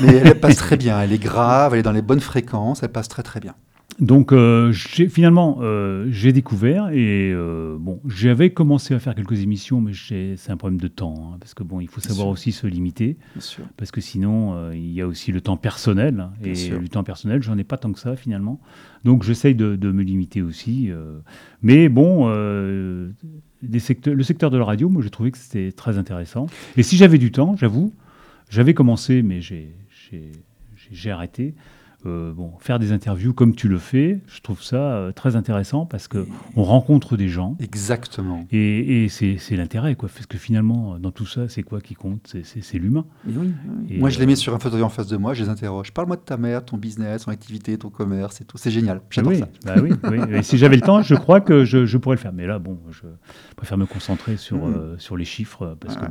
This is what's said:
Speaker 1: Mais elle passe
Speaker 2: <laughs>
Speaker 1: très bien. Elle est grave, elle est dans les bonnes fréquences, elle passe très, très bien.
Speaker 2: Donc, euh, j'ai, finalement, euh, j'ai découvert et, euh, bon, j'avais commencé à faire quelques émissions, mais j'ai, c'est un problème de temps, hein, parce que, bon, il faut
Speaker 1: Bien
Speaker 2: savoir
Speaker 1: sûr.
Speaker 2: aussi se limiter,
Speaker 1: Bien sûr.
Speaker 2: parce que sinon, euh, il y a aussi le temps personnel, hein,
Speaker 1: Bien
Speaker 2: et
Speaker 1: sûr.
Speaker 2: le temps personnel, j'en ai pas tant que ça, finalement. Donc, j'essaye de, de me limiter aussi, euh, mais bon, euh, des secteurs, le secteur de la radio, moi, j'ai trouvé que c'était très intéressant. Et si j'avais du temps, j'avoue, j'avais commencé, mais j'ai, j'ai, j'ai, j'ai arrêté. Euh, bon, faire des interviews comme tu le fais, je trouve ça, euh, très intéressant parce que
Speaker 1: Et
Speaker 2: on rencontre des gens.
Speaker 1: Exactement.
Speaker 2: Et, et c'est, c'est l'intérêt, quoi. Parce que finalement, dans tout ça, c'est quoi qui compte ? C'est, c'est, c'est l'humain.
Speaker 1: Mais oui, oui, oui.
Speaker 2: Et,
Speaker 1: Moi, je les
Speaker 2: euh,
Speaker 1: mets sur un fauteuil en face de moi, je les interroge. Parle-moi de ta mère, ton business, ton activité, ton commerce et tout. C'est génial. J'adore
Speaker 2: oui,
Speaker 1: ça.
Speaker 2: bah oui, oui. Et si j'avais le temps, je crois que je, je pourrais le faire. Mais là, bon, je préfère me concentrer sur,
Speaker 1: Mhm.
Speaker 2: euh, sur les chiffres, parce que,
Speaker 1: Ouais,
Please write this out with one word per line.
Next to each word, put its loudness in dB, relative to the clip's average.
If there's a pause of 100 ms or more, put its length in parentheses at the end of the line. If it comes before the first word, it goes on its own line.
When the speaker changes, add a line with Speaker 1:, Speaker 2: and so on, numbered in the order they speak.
Speaker 1:
Mais 10
elle 8
passe 6
Speaker 2:
<laughs> 4
Speaker 1:
très 2
bien. 0
Elle 0
est 4
grave, 2
elle 2
est 2
dans 0
les 0
bonnes 2
fréquences, -4
elle -4
passe -8
très, -10
très -14
bien. -14 (440)
Speaker 2:
Donc, 6
euh, 6
j'ai, 0
finalement, 4
euh, -2
j'ai 4
découvert 2
et, 0
euh, -6
bon, -10
j'avais 2
commencé 0
à 0
faire -6
quelques -4
émissions, -2
mais -2
j'ai, -8
c'est -10
un -6
problème -4
de -4
temps, -10 (180)
hein, -16
parce -20
que, -12
bon, -10
il -12
faut -16
Speaker 1:
Bien -8
Speaker 2:
savoir -4
Speaker 1:
sûr. -2
Speaker 2:
aussi -6
se -8
limiter, -4 (160)
Speaker 1:
Bien -16
sûr. -16 (100)
Speaker 2:
parce -14
que -10
sinon, -2
euh, -10
il -10
y -6
a -4
aussi -8
le -4
temps -4
personnel, -2
hein, -12 (100)
Speaker 1:
Bien -8
Speaker 2:
et -6
Speaker 1:
sûr. -6
Speaker 2:
le -8
temps -6
personnel, -4
j'en -4
ai -4
pas -6
tant -6
que -10
ça, -8
finalement. -6 (420)
Donc, 4
j'essaye 2
de, 0
de -2
me 0
limiter -4
aussi, -6
euh, -12 (420)
mais 8
bon, 4
euh, -4 (540)
des -4
secteurs, -2
le 2
secteur 0
de 2
la 2
radio, 0
moi, 2
j'ai -6
trouvé -4
que -14
c'était -8
très -4
intéressant. -6 (320)
Et 6
si 2
j'avais 10
du 2
temps, 2
j'avoue, 0 (560)
j'avais 4
commencé, 2
mais -2
j'ai, -14 (340)
j'ai, -16 (460)
j'ai, -20
j'ai -10
arrêté. -8 (520)
Euh, -8
bon, -12
faire -2
des 0
interviews -2
comme 6
tu -2
le 2
fais, -2
je -20
trouve -10
ça, -6
euh, -4
très -2
intéressant -4
parce -12
que -8
Speaker 1:
Et -8 (280)
Speaker 2:
on 4
rencontre 4
des 0
gens. -6
Speaker 1:
Exactement. -8
Speaker 2:
Et, 0
et 0
c'est, -2
c'est -6
l'intérêt, -4
quoi. -8
Parce -18
que -12
finalement, -2
dans -8
tout -10
ça, -8
c'est -8
quoi -12
qui -18
compte ? -10
C'est, -14
c'est, -14
c'est -10
l'humain. -2 (220)
Speaker 1:
Mais -8
oui, -4
oui, -8 (180)
oui. -10
Speaker 2:
Et, -4
Speaker 1:
Moi, 2
je -2
les 0
Speaker 2:
euh, 4
Speaker 1:
mets 4
sur -4
un -6
fauteuil -4
en 2
face -8
de -4
moi, -4
je -6
les -2
interroge. -8
Parle-moi -6
de -10
ta -8
mère, -4
ton -10
business, -8
ton -8
activité, -10
ton -16
commerce -6
et -20
tout. -20
C'est -4
génial. -2
J'adore 0
Speaker 2:
oui, 2
Speaker 1:
ça. -6 (160)
Speaker 2:
bah -4
oui, 0 (180)
oui. 0 (180)
Et 2
si 0
j'avais 8
le 4
temps, 4
je 4
crois 6
que 6
je, 4
je 2
pourrais 0
le -4
faire. -10
Mais -8
là, -4
bon, -10 (140)
je -20 (560)
préfère -6
me 0
concentrer -6
sur, -10
Speaker 1:
Mhm. -4
Speaker 2:
euh, -8
sur -12
les -6
chiffres, -12
parce -12
que, -10
Speaker 1:
Ouais, -8